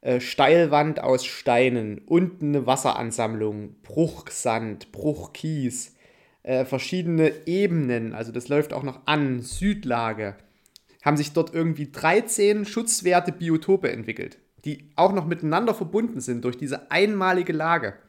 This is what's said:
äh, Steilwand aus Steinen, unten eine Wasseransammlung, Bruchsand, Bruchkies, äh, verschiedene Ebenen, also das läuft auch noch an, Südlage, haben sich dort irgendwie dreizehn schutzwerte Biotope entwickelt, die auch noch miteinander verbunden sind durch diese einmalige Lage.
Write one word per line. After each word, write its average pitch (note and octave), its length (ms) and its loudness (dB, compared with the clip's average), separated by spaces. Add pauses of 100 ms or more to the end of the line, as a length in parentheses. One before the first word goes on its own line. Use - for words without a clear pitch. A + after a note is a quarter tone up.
äh, B2+ 180 0
Steilwand D3 800 4
aus C3 260 2
Steinen, A#2+ 840 0
unten E3+ 480 2
eine C3+ 100 0
Wasseransammlung, A2 1160 -2
Bruchsand, A2+ 1080 -4
Bruchkies, A#2+ 1040 -6 (460)
äh, B2+ 240 0
verschiedene D#3+ 680 0 (160)
Ebenen, D#3 640 0
also A2+ 180 -8
das A#2+ 180 -8
läuft D3 240 0
auch C3 100 -6
noch C3 220 -8
an, C#3 360 0
Südlage, A#2 920 -2 (680)
haben D3 140 4
sich D3 160 -2
dort D#3+ 200 0
irgendwie D#3+ 380 -2
dreizehn G#3 760 2
schutzwerte F3+ 680 0
Biotope E3 600 2
entwickelt, - 480 -8 (260)
die - 300 -8
auch G3 180 6
noch F3+ 140 0
miteinander E3 480 0
verbunden G#3 440 -2
sind A#2+ 240 -4
durch B2 140 -2
diese C3+ 340 -8
einmalige F#3 640 2
Lage. D#3 400 0 (160)